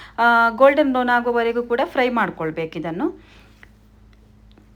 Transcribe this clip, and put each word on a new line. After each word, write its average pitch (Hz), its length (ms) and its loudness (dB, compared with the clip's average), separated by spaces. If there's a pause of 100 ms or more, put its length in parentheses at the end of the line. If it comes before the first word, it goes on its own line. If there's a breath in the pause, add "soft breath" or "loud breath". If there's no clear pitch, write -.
(180 loud breath)
ಆ, 233 320 4
ಗೋಲ್ಡನ್ 277 400 4
ಬ್ರೌನ್ 254 180 -2
ಆಗುವವರೆಗೂ 240 540 0
ಕೂಡ 240 220 -2
ಫ್ರೈ 254 240 -2
ಮಾಡ್ಕೊಳ್ಬೇಕು 165 720 -4
ಇದನ್ನು. 165 560 -8 (1400 loud breath)